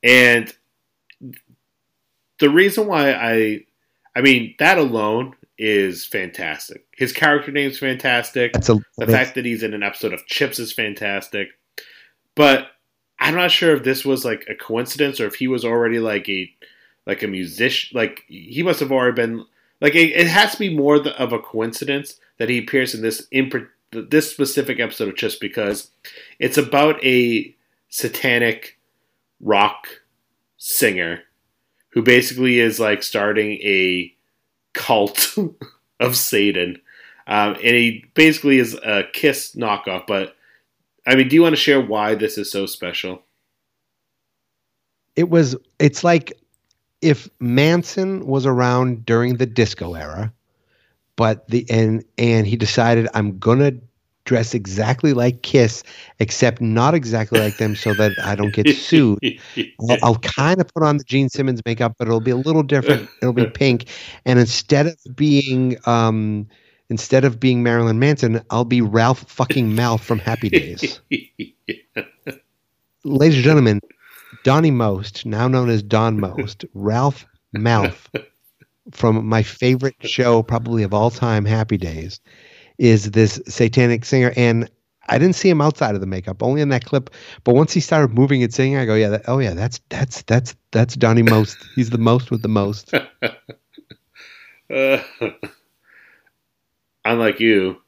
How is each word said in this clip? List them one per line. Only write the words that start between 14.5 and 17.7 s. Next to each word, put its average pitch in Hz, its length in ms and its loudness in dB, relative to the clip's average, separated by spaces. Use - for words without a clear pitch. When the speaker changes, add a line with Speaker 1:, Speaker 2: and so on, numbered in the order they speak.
Speaker 1:
coincidence 127 680 -6
or 113 60 -2
if 98 100 -8
he 127 100 -6
was 123 180 -2
already, 117 360 0
like, 107 280 -4
a, 92 220 -6
like, 98 160 -6
a 104 60 -6
musician. 95 680 -4